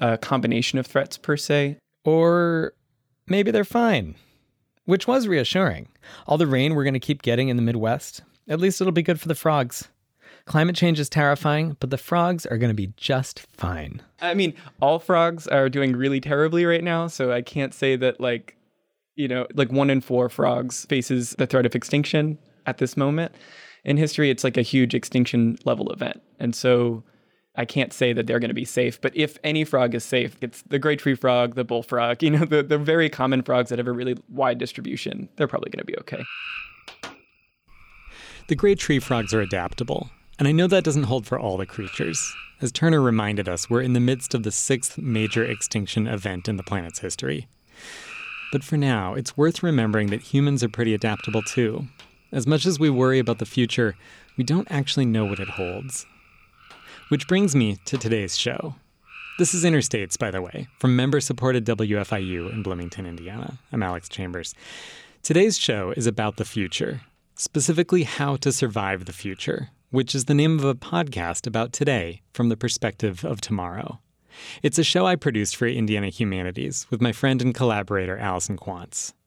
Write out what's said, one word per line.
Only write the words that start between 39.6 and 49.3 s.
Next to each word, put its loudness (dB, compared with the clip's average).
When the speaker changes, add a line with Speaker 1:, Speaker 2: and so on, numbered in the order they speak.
Speaker 2:
and 2
I 4
know 4
that 4
doesn't 2
hold 0
for -4
all -2
the -4
creatures. -6
As -2
Turner 4
reminded 2
us, -4
we're 2
in 0
the 4
midst 0
of -2
the -2
sixth -2
major 0
extinction -4
event -4
in -2
the -8
planet's -6
history. -6
But -4
for -2
now, 0
it's -8